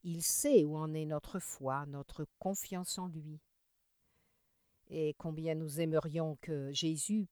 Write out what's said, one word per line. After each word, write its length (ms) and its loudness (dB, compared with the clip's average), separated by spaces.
Il 200 -4
sait 400 8
où 140 0
en 160 -2
est 120 -2
notre 340 -4
foi, 460 -4
notre 400 -8
confiance 600 -4
en 100 -4
lui. 340 -10
Et 300 0
combien 360 -2
nous 280 -2
aimerions 580 2
que 320 -4
Jésus 600 0